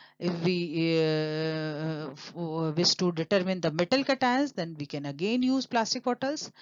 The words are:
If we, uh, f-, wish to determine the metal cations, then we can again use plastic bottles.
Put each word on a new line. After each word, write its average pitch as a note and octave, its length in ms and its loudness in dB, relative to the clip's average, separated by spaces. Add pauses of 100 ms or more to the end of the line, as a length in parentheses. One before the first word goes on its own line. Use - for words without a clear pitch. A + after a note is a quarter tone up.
(180)
If F3 140 -2 (120)
we, E3 540 2
uh, D#3 1120 0
f-, - 220 -14 (440)
wish E3+ 180 4
to F3+ 160 2
determine F3+ 480 0
the E3 120 0
metal F3+ 340 2
cations, C4 480 2
then E3 260 -6
we D3 60 -6
can C#3+ 220 -6
again G3 360 0
use C4 220 2
plastic A#3+ 380 0
bottles. C4 480 -2 (100)